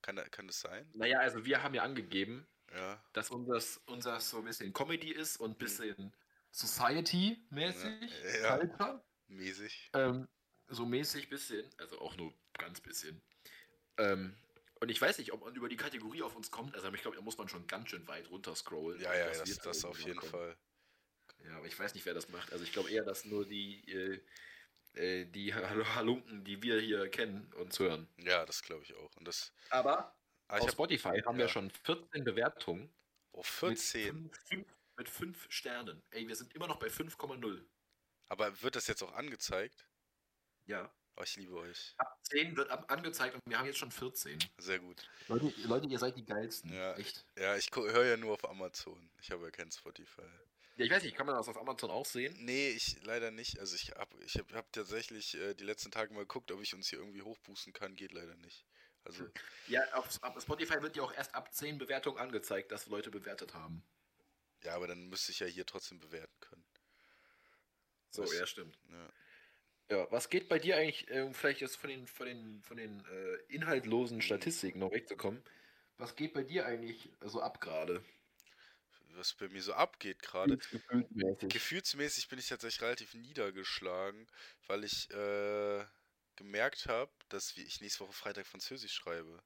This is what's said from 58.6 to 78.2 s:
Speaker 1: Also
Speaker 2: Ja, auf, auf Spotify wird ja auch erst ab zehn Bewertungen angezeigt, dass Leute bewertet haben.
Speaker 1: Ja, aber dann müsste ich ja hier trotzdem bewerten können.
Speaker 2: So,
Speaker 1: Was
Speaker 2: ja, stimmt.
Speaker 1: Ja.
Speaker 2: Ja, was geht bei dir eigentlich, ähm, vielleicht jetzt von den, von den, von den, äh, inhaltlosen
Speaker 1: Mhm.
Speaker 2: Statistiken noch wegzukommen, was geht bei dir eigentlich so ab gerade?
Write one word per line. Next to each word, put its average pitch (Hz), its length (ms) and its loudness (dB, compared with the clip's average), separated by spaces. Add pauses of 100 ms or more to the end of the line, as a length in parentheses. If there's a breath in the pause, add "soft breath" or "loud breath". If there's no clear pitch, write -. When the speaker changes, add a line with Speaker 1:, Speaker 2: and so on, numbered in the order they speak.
Speaker 1:
Also 87 200 -10 (440 loud breath)
Speaker 2:
Ja, 120 120 6 (140)
auf, - 280 0
auf - 200 -4
Spotify 151 400 0
wird 151 140 -4
ja 139 80 0
auch 127 100 -4
erst - 200 -4
ab - 200 -6
zehn 151 240 -2
Bewertungen 135 400 0
angezeigt, 107 540 0
dass 104 160 -8
Leute 107 220 -2
bewertet 98 440 -8
haben. 82 280 -8 (840)
Speaker 1:
Ja, 85 100 -2
aber 90 140 -2
dann 87 200 -8
müsste 92 240 -4
ich - 60 -4
ja 95 80 0
hier 90 180 -4
trotzdem 92 360 -8
bewerten 80 400 -12
können. - 240 -20 (1500 soft breath)
Speaker 2:
So, 104 140 -2
Speaker 1:
Was 90 100 2
Speaker 2:
ja, 90 120 2
stimmt. 82 320 -8 (120)
Speaker 1:
Ja. 85 220 -14 (760 loud breath)
Speaker 2:
Ja, 95 220 2
was 120 200 0
geht 180 180 4
bei 165 100 6
dir 156 180 6
eigentlich, 156 340 2
ähm, 135 220 0
vielleicht 143 280 2
jetzt 127 160 -4
von 143 140 -8
den, 131 180 -8
von - 180 -8
den, 110 380 -8
von 117 120 -12
den, 104 300 -8
äh, 92 480 -4
inhaltlosen 123 640 4
Speaker 1:
Mhm. 110 60 2
Speaker 2:
Statistiken 95 580 2
noch 95 100 4
wegzukommen, 104 500 0 (560 loud breath)
was 123 200 -8
geht 156 180 -2
bei 135 80 2
dir 143 240 2
eigentlich 117 540 -4
so 104 200 -2
ab - 200 -2
gerade? 85 440 0 (1120 loud breath)